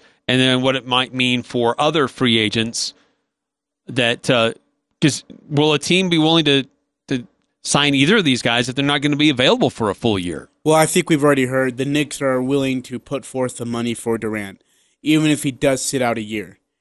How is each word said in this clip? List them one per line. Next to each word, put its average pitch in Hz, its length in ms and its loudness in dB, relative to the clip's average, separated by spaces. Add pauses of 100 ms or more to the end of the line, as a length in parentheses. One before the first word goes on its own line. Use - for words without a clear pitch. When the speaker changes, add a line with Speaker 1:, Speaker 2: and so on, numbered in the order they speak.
(280)
Speaker 1:
and 127 120 2
then 127 220 2
what 131 140 0
it 123 100 -8
might 127 280 -2
mean 123 300 -2
for 120 380 0
other 151 260 2
free 117 300 0
agents 110 560 -2 (920)
that, 120 420 -2
uh, 117 240 2 (480)
'cause 147 220 2 (260)
will 151 240 2
a 147 60 2
team 185 300 0
be 170 100 0
willing 160 260 2
to, 139 200 2 (420)
to 127 200 -4 (360)
sign 143 320 2
either 143 220 4
of 202 60 2
these 127 180 2
guys 120 280 0
if 127 60 -10
they're 139 100 -2
not 143 160 0
gonna 147 140 0
be 151 140 2
available 147 420 2
for 107 180 -2
a 92 60 -4
full 107 240 0
year? 87 300 -8 (140)
Speaker 2:
Well, 156 120 2
I 160 100 4
think 170 240 0
we've 147 140 2
already 139 220 4
heard 131 320 -2
the 131 80 -4
Knicks 147 360 -4
are 131 200 0
willing 135 420 -2
to 123 160 -12
put 135 260 -10
forth 127 320 -6
the 123 80 -8
money 117 280 -4
for 113 240 -4
Durant, 107 460 -8 (380)
even 156 300 2
if 147 120 0
he 143 80 -2
does 131 300 0
sit 135 200 -4
out 117 160 0
a 113 60 -6
year, 104 360 -10 (220)